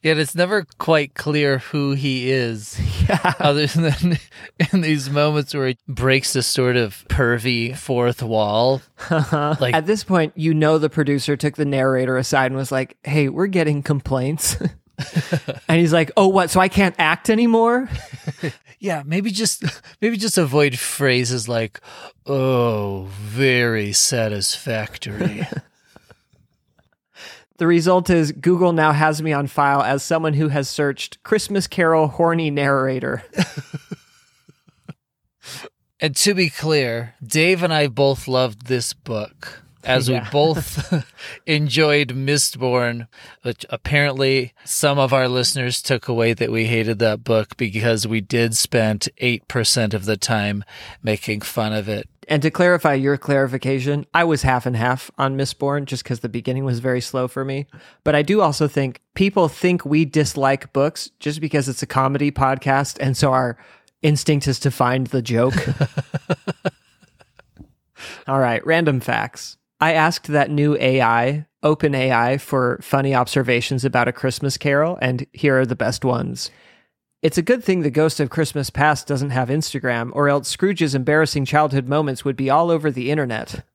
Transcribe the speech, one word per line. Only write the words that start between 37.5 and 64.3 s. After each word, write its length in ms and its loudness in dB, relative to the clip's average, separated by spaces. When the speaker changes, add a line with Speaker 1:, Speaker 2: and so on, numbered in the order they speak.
Speaker 1:
and 100 0
I 140 2
both 400 0
loved 400 -2
this 260 -2
book, 720 -10
as 240 2
Speaker 2:
Yeah. 160 0
Speaker 1:
we 60 -12
both 600 0
<laughs> 180 -16
enjoyed 640 2
Mistborn, 960 -2
which 280 -8
apparently 840 0
some 340 0
of 140 2
our 160 2
listeners 520 -2
took 280 -4
away 260 2
that 160 -2
we 160 0
hated 320 0
that 240 0
book 340 0
because 520 -2
we 120 0
did 360 0
spend 520 0
eight 280 -2
percent 480 0
of 120 -6
the 100 0
time 480 -2
making 380 -2
fun 300 -4
of 160 -4
it. 200 -6
Speaker 2:
And 140 0
to 80 0
clarify 440 2
your 220 0
clarification, 960 -2
I 100 6
was 180 2
half 240 2
and 100 -2
half 420 0
on 180 0
Mistborn 480 -2
just 200 -8
'cause 160 -6
the 80 -8
beginning 360 -4
was 160 -2
very 200 0
slow 280 -4
for 160 -6
me. 220 -6
But 120 2
I 60 4
do 180 2
also 280 2
think 320 -2
people 340 2
think 360 0
we 200 2
dislike 680 0
books 380 -2
just 200 -4
because 280 0
it's 140 -6
a 40 -6
comedy 440 0
podcast, 680 0
and 160 0
so 160 2
our 240 0
instinct 460 2